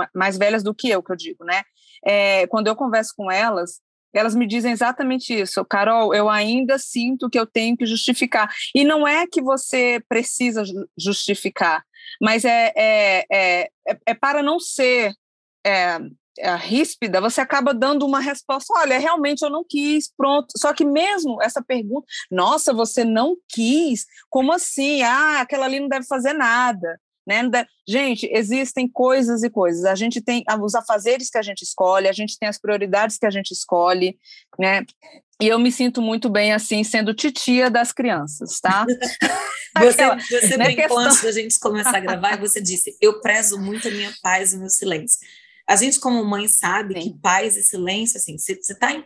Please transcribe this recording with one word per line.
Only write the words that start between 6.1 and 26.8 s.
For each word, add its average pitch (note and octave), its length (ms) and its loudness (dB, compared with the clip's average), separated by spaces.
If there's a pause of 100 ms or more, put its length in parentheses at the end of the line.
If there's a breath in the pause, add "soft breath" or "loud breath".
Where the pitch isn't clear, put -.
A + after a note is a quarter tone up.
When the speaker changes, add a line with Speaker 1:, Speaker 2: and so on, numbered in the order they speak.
Speaker 1:
eu G#3 160 2
ainda A#3 480 0
sinto B3+ 500 -4
que A#3+ 100 0
eu A3+ 80 0
tenho A#3 300 0
que B3 80 -4
justificar." A3+ 640 0 (240 loud breath)
E C#4 120 4
não D4+ 220 4
é D#4 200 2
que F4 160 -2
você B3+ 680 0
precisa A#3+ 560 0
ju-, F#3+ 320 -8
justificar, F3+ 840 -2 (380 loud breath)
mas A3 240 2
é, A#3 320 4
é, G#3 560 4
é, F#3 280 2 (280)
é, G3+ 180 -2
é A3+ 80 0
para C#4+ 260 0
não D4+ 200 0
ser, B3 520 0 (540)
é, F3+ 320 0 (420)
é, F3+ 140 -2
ríspida, F#3+ 680 -2
você A3+ 200 0
acaba C#4 340 0
dando C#4 320 0
uma C#4 140 0
resposta, C#4 580 -6
"Olha, C#4 200 2
realmente D4 440 0
eu D4 80 0
não D#4 180 -4
quis, D4 480 0
pronto." C#4+ 300 2 (100)
Só D4 160 2
que D4+ 120 0
mesmo D4+ 580 0
essa B3 200 -2
pergunta, B3 440 -4 (240 loud breath)
"Nossa, B3 420 2
você A3+ 320 0
não A#3 320 2 (120)
quis? B3 580 0 (240 soft breath)
Como C4 220 2
assim? C#4+ 500 0
Ah, C#4+ 380 2
aquela C4 260 -2
ali C4+ 140 -2
não C#4+ 80 -4
deve C4 180 -4
fazer C4+ 260 -2
nada." A#3 680 0 (280)